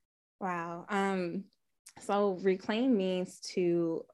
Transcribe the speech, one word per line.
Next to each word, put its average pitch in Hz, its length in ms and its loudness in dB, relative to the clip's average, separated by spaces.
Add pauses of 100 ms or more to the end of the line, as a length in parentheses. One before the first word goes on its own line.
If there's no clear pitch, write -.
(400)
Wow. 175 500 -4
Um, 196 560 0 (560)
so 202 400 2
reclaim 214 540 2
means 185 440 0 (160)
to 170 480 2 (100)